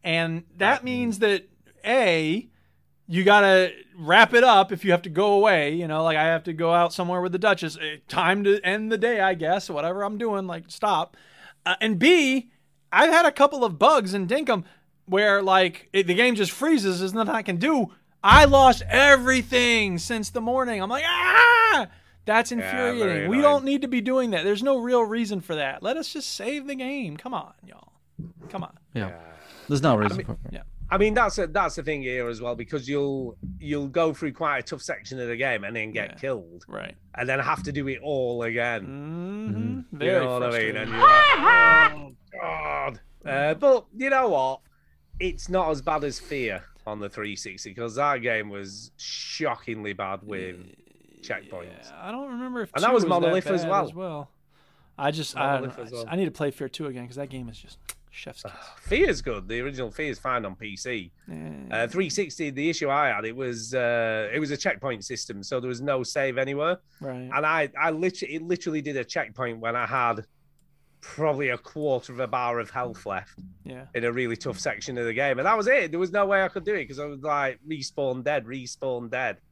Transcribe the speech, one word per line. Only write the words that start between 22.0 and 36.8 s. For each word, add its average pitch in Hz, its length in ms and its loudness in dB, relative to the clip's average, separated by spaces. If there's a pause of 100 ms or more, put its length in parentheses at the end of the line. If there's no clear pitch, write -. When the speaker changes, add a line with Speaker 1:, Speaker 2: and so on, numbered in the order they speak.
Speaker 1:
That's 226 260 2
Speaker 2:
Yeah, 233 60 -2
Speaker 1:
infuriating. 240 420 -2
Speaker 2:
very 180 280 0
Speaker 1:
We 240 100 2
Speaker 2:
annoying. 285 40 4
Speaker 1:
don't 285 220 6
need 277 180 0
to 277 60 -6
be 247 120 0
doing 254 300 0
that. 170 140 -2
There's 202 180 0
no 269 160 2
real 240 240 2
reason 214 380 -2
for 165 160 -8
that. 139 260 -6
Let 247 140 -4
us 320 160 -8
just - 220 -10
save 262 320 -8
the 285 80 -8
game. 254 420 -8
Come 247 180 -12
on, 151 180 -10 (140)
y'all. - 260 -20 (580)
Come 190 140 -10
on. - 120 -18 (180)
Speaker 3:
Yeah. 104 140 -4
Speaker 2:
Yeah. 87 80 -14 (520)
Speaker 3:
There's 139 140 0
no 143 120 4
Speaker 2:
I 107 80 2
Speaker 3:
reason 98 160 0
Speaker 2:
mean, - 80 -8
Speaker 3:
for - 60 -8
it. - 60 -10 (140)
Speaker 1:
Yeah. - 100 -14 (280)
Speaker 2:
I 190 80 0
mean, 214 160 2
that's 214 240 0
a, 185 80 -2
that's 165 300 -2
the 151 80 -10
thing 147 180 -6
here 127 260 -4
as 113 120 -8
well, 120 160 -6
because 123 320 -8
you'll, 139 480 -4 (240)
you'll 147 260 -4
go 160 260 0
through 139 200 -6
quite 147 260 -2
a 120 60 -6
tough 147 180 -12
section 131 380 -10
of 120 80 -6
the 117 80 -6
game 120 260 -2
and 107 140 -8
then 110 160 -6
get 107 180 -6
Speaker 1:
Yeah. - 60 -20
Speaker 2:
killed. 92 500 -8
Speaker 1:
Right. - 300 -12 (200)